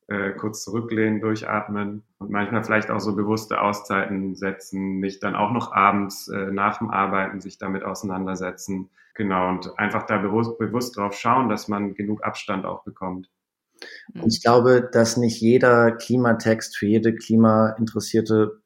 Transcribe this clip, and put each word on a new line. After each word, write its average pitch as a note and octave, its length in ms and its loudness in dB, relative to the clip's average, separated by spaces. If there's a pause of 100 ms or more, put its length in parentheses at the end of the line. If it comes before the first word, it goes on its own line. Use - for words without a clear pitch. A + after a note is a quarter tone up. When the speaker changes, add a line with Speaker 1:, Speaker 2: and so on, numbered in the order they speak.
Speaker 1:
äh, G2 240 -4
kurz A2 300 -8
zurücklehnen, A2 580 -2
durchatmen G#2 840 -4 (140)
und G2+ 120 -12
manchmal G#2 320 -2
vielleicht G#2+ 280 0
auch A2 100 0
so G2+ 160 -2
bewusste G#2+ 440 0
Auszeiten G2 760 -2
setzen, F#2+ 640 -4
nicht F#2+ 220 -4
dann G2+ 120 -2
auch G#2 180 0
noch A#2+ 200 -4
abends, G2+ 560 2
äh, G2 240 -6
nach G2+ 260 -2
dem G#2+ 120 -4
Arbeiten G2 500 -2
sich F#2+ 180 -16
damit G2 240 -6
auseinandersetzen. F#2+ 1080 -6 (240)
Genau, F#2+ 340 0
und F2+ 300 -6
einfach G#2 280 -2
da G#2+ 120 0
bewusst, A2 400 -2
bewusst A2+ 380 -4
drauf G2+ 180 -4
schauen, B2 340 2
dass G#2 200 -4
man G2+ 260 -4
genug G#2 280 -4
Abstand G2+ 440 -6
auch F2+ 180 -8
bekommt. F#2 460 -10 (880)
Speaker 2:
Und A2+ 140 2
ich - 100 -4
glaube, B2 480 6
dass A#2 260 4
nicht A#2 240 0
jeder A#2 520 6
Klimatext A2+ 840 0
für G#2 100 -2
jede A2 280 2
klimainteressierte A2 1500 2